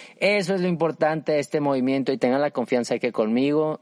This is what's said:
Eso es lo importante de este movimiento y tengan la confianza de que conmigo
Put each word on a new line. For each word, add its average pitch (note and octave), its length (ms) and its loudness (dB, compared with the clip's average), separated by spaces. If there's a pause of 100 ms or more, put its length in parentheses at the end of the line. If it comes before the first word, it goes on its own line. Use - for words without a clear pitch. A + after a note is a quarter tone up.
(200)
Eso G3 340 0
es F#3 60 0
lo F3+ 80 0
importante D#3 640 0
de D3 80 2
este D3+ 180 -2
movimiento C3+ 540 0
y C3 40 -2
tengan B2+ 240 2
la D3 120 0
confianza B2 420 -2
de A2+ 60 -4
que B2 100 -2
conmigo C#3 720 0